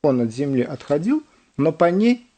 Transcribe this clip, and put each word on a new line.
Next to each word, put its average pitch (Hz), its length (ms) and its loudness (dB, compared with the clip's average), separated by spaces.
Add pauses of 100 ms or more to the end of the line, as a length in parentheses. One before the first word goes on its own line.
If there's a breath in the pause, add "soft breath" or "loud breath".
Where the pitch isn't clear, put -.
Он 131 180 2
от 113 120 -2
земли 131 300 -2
отходил, 165 600 -2 (340 soft breath)
но 151 140 2
по 170 220 2
ней 233 340 2 (120)